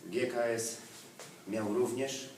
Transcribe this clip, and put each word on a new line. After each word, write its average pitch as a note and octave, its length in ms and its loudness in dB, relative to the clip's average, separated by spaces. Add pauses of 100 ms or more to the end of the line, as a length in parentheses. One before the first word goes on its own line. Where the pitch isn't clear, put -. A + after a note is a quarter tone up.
G A#2+ 220 2
K A#2+ 160 2
S A2+ 340 2 (680)
miał G#2 260 2
również B2 640 2